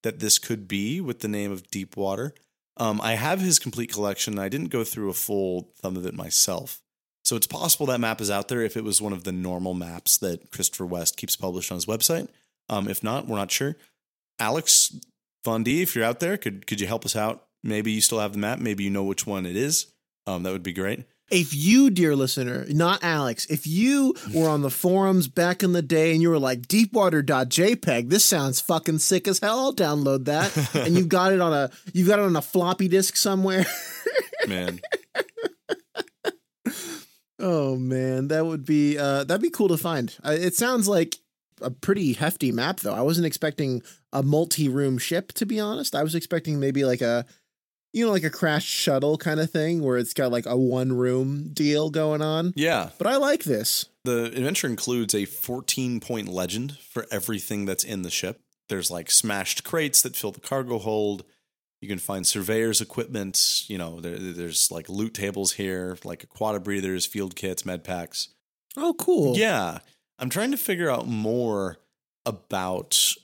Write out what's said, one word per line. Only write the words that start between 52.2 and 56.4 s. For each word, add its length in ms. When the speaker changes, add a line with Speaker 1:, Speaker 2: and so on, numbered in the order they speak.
Speaker 2:
on. 360
Speaker 1:
Yeah. 400
Speaker 2:
But 100
I 80
like 300
this. 400
Speaker 1:
The 220
adventure 420
includes 480
a 100
fourteen 760
point 260
legend 500